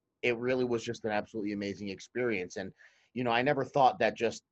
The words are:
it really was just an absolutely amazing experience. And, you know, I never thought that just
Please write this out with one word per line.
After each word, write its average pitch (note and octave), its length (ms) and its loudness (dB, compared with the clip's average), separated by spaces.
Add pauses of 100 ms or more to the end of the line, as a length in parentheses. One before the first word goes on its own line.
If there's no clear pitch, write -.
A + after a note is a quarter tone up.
(220)
it A#2+ 140 2
really B2+ 280 0
was A#2 200 0
just A#2 220 -6
an G#2+ 40 0
absolutely G#2 420 -2
amazing G2+ 360 -4
experience. G2 680 -4
And, F#2+ 140 -8 (440)
you B2+ 100 -2
know, A#2+ 60 2
I A#2 100 4
never C3+ 240 2
thought C3 340 4
that A2 160 2
just A2 380 -2